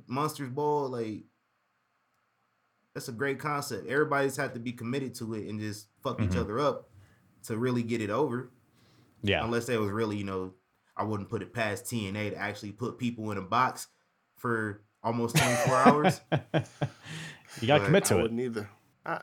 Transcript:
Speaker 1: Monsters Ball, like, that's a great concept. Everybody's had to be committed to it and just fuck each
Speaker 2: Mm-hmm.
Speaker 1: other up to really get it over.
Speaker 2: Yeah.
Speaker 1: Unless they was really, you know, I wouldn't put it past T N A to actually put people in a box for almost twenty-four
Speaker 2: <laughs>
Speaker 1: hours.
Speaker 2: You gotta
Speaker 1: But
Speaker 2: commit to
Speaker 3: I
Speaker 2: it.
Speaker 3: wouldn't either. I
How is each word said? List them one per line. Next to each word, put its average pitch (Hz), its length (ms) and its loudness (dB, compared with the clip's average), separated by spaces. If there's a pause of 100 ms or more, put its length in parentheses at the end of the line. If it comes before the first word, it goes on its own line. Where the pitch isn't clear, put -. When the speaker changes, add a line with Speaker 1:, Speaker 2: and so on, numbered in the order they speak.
Speaker 1:
Monsters 143 420 -4
Ball, 143 400 0
like, 113 360 -6 (1700)
that's 139 160 -8
a - 20 -6
great 135 280 -2
concept. 143 480 -4
Everybody's 139 500 2
had 135 160 -2
to 123 60 -8
be 120 120 -6
committed 123 440 -4
to 113 200 -6
it 98 140 -6
and 107 100 -6
just 107 280 -6 (140)
fuck 131 200 -4
each 98 80 2
Speaker 2:
Mm-hmm. 92 100 2
Speaker 1:
other 113 200 0
up 143 300 0 (540)
to 110 140 -4
really 120 260 0
get 110 180 -2
it 104 80 -2
over. 123 420 0 (680)
Speaker 2:
Yeah. 95 220 2
Speaker 1:
Unless 117 220 0
they 120 120 0
was 104 140 0
really, 107 260 -2
you 101 60 -4
know, 95 300 -6 (440)
I 101 60 -2
wouldn't 104 260 -4
put 107 120 -4
it 92 120 -12
past 107 360 -2
T 110 180 -2
N 95 80 -4
A 104 140 -2
to 82 80 -6
actually 104 340 -6
put 107 260 -6
people 113 340 -2
in 98 60 -4
a 95 40 -6
box 117 460 0 (500)
for 110 440 -2 (220)
almost 117 320 2
twenty-four 127 400 4
Speaker 2:
<laughs> 127 100 6
Speaker 1:
hours. 151 360 6 (100)
Speaker 2:
You - 1400 -4
gotta 147 140 8
Speaker 1:
But - 40 0
Speaker 2:
commit 196 200 6
to 107 100 6
Speaker 3:
I - 20 6
Speaker 2:
it. 87 40 4
Speaker 3:
wouldn't 117 180 0
either. 113 300 -4 (360)
I 160 160 -4